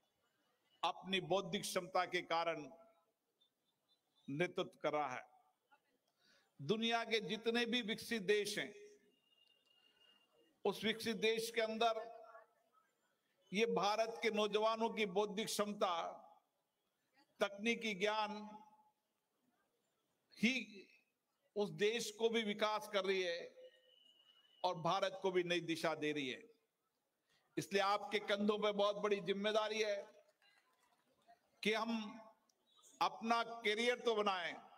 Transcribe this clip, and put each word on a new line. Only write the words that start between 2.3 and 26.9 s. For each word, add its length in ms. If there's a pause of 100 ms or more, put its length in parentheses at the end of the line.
नेतृत्व 540
कर 100
रहा 160
है। 160 (1400)
दुनिया 420
के 160
जितने 460
भी 160
विकसित 400
देश 360
हैं, 160 (1900)
उस 200
विकसित 320
देश 380
के 60
अंदर 640 (1300)
ये 140
भारत 560
के 80
नौजवानों 600
की 160
बौद्धिक 400
क्षमता, 760 (1160)
तकनीकी 540
ज्ञान 560 (1800)
ही 480 (760)
उस 140
देश 400
को 180
भी 140
विकास 460
कर 160
रही 180
है 320 (1120)
और 100
भारत 480
को 80
भी 120
नई 180
दिशा 340
दे 180
रही 160
है। 220 (1080)